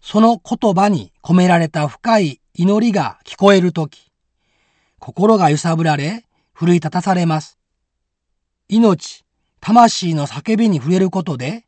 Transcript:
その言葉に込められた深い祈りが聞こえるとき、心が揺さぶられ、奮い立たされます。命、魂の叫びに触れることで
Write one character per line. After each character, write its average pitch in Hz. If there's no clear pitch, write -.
そ -
の 226
言 226
葉 196
に 131
込 170
め 180
ら 175
れ 160
た 151
深 226
い 147
祈 208
り 226
が 151
聞 -
こ 202
え 190
る 175
と 160
き、 -
心 208
が 170
揺 147
さ 165
ぶ 165
ら 151
れ、 175
奮 175
い -
立 156
た 175
さ 196
れ 175
ま 156
す。 -
命、 208
魂 220
の 143
叫 220
び 226
に 175
触 135
れ 185
る 185
こ 180
と 143
で 156